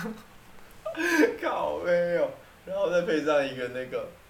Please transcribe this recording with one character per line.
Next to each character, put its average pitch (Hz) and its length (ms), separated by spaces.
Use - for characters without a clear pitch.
靠 151 380
背 175 380
哦， 151 120
然 185 120
后 190 140
再 175 100
配 151 240
上 147 180
一 135 120
个 123 140
那 127 160
个 117 220